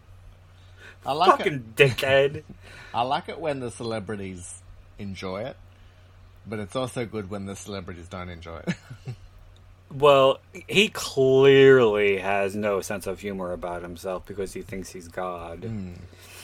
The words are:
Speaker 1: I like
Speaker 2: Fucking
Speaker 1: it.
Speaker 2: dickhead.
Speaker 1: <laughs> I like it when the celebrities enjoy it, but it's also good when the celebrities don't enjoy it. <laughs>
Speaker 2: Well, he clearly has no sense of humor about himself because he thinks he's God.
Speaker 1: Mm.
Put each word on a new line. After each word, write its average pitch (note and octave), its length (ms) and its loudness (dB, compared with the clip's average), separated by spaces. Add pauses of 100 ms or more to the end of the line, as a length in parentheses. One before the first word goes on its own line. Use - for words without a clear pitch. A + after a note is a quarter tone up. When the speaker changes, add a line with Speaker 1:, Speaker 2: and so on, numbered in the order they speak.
(1040)
Speaker 1:
I C3 80 -2
like F3+ 240 6
Speaker 2:
Fucking E3+ 160 -2
Speaker 1:
it. A2+ 220 -10
Speaker 2:
dickhead. C#3 680 2 (240)
Speaker 1:
<laughs> - 260 -18
I A#2 100 -2
like D3 260 -4
it G3+ 100 -12
when D3 200 -4
the A#2+ 120 -8
celebrities G2 920 -10 (380)
enjoy F#2+ 440 -8
it, C3+ 120 -10 (880)
but G#2+ 140 -10
it's G#2 160 -10
also B2+ 300 -6
good G2+ 240 -10
when G2 160 -10
the G2 100 -10
celebrities F2+ 520 -12
don't F2+ 220 -12
enjoy E2 280 -14 (100)
it. E3+ 80 -4 (320)
<laughs> B2 80 -10 (760)
Speaker 2:
Well, C#3 480 4 (280)
he G3+ 220 2
clearly C3 1300 6
has G2 360 0
no G#2 260 0
sense G2+ 260 -8
of F#2 140 -6
humor F#2+ 320 -8
about F2 280 -8
himself F2 460 -8
because F#2+ 260 -8
he F#2+ 80 -10
thinks F#2 300 -12
he's E2+ 160 -16
God. F2 540 -10
Speaker 1:
Mm. G2 340 -10 (480)